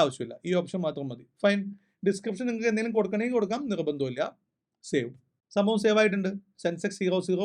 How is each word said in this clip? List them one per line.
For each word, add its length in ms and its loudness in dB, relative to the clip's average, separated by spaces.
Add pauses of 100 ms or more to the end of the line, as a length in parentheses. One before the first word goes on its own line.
ആവശ്യമില്ല. 320 -2 (140)
ഈ 120 0
ഓപ്ഷൻ 260 -6
മാത്രം 240 -4
മതി. 140 -14 (180)
ഫൈൻ. 180 4 (480)
ഡിസ്ക്രിപ്ഷൻ 400 -2
നിങ്ങൾക്ക് 220 0
എന്തെങ്കിലും 260 0
കൊടുക്കണമെങ്കിൽ 420 0
കൊടുക്കാം, 220 0 (120)
നിർബന്ധമില്ല. 500 -2 (680)
സേവ്. 200 0 (460)
സംഭവം 280 4
സേവ് 180 4
ആയിട്ടുണ്ട്. 280 2 (340)
സെൻസെക്സ് 380 -4
സീറോ 160 2 (100)
സീറോ 160 0